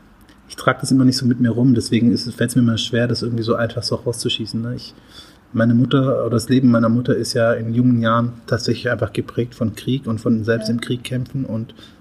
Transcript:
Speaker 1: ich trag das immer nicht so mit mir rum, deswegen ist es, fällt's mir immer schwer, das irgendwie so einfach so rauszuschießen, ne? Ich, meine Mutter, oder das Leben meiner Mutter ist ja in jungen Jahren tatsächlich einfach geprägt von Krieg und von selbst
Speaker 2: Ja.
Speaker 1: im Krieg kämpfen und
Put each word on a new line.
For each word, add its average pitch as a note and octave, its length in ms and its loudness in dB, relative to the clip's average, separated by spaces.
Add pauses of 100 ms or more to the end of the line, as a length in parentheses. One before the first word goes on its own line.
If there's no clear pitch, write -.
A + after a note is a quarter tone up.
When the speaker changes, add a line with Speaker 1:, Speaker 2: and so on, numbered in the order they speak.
(480)
Speaker 1:
ich - 80 -20
trag - 240 0
das C#3+ 120 -6
immer C3+ 120 6
nicht B2+ 120 4
so B2+ 100 -2
mit A#2+ 140 0
mir A#2 100 2
rum, B2 240 4
deswegen A2+ 380 2
ist - 140 -2
es, A#2 80 -8
fällt's B2 200 -2
mir B2+ 80 4
immer A2+ 160 2
schwer, A#2+ 300 -2
das - 140 -2
irgendwie A#2 200 -2
so A2+ 120 0
einfach A#2 280 -4
so - 140 -2
rauszuschießen, A#2 640 -6
ne? A#2+ 160 -6
Ich, - 180 -16 (600)
meine A#2 200 4
Mutter, C3 460 2
oder A#2 100 0
das A2+ 180 0
Leben C3 220 4
meiner A#2 180 4
Mutter B2 280 2
ist - 180 -4
ja A#2 180 2
in A2+ 220 -4
jungen B2 260 4
Jahren A#2 340 0 (120)
tatsächlich A#2+ 440 -2
einfach A2 220 -4
geprägt - 420 -4
von A2+ 200 -4
Krieg C3 320 -4
und A2 140 -4
von A2+ 240 0
selbst A2 240 -2
Speaker 2:
Ja. A#2 60 -2
Speaker 1:
im A#2+ 60 -4
Krieg A#2+ 240 -6
kämpfen B2+ 400 -6
und A2+ 300 -8 (260)